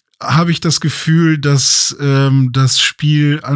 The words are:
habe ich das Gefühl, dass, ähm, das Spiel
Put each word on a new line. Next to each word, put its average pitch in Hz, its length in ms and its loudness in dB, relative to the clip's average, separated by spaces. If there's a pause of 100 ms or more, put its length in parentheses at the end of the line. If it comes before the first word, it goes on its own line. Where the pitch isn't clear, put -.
(220)
habe 165 300 0
ich 160 100 -4
das 160 180 -2
Gefühl, 160 600 0
dass, 143 600 0
ähm, 135 540 2
das 131 260 0
Spiel 151 600 0 (140)